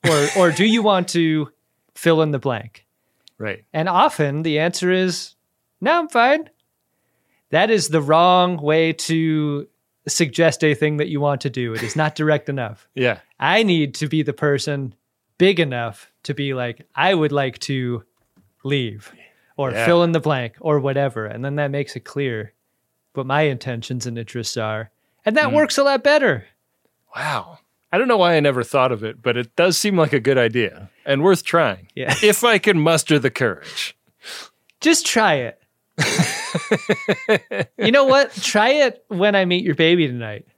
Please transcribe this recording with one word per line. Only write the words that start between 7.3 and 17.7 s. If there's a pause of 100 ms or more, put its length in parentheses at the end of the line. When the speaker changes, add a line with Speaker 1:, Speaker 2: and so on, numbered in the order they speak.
Speaker 1:
That
is
the
wrong
way
to (400)
suggest
a
thing
that
you
want
to
do.
It
is
not
direct
enough.
Speaker 2:
<laughs>
Yeah. (220)
Speaker 1:
I
need
to
be
the
person (420)
big
enough (140)
to
be
like,
"I
would
like
to (580)